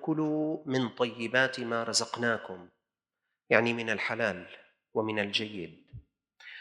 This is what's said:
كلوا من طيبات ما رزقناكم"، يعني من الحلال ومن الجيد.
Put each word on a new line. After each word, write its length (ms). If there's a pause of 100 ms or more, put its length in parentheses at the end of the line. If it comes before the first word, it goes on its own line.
كلوا 640
من 220
طيبات 720
ما 240
رزقناكم"، 840 (840)
يعني 220
من 180
الحلال 680 (380)
ومن 240
الجيد. 680 (760)